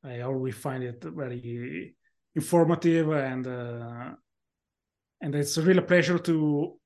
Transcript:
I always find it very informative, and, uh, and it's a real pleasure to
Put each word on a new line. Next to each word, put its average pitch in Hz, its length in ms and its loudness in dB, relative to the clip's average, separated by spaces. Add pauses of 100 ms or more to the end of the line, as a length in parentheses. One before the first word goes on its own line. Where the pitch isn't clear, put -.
I 123 180 -10
always 131 340 -4
find 131 260 -6
it 120 220 -10
very 123 880 -10 (400)
informative, 165 760 4
and, 131 340 -2
uh, 120 640 -10 (1080)
and 143 160 -4
it's 147 220 -2
a 160 40 0
real 185 200 6
pleasure 175 360 4
to 151 680 0